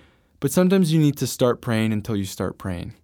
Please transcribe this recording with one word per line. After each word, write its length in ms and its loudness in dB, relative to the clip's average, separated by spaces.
"But 100 -2
sometimes 400 4
you 80 4
need 200 4
to 80 -2
start 340 0
praying 320 0
until 240 -4
you 80 -2
start 320 -6
praying." 480 -10